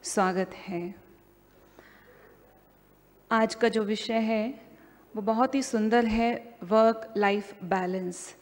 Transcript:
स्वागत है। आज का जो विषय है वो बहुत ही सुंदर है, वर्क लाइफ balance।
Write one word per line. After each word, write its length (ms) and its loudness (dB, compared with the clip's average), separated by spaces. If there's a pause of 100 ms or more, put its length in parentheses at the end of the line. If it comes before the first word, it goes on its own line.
स्वागत 500 -2 (140)
है। 160 -6 (2500)
आज 240 2
का 140 2
जो 140 0
विषय 400 -2
है 200 0 (720)
वो 60 -6
बहुत 340 2
ही 80 2
सुंदर 420 2
है, 580 -2
वर्क 540 4
लाइफ 360 0 (100)
balance। 640 -4 (160)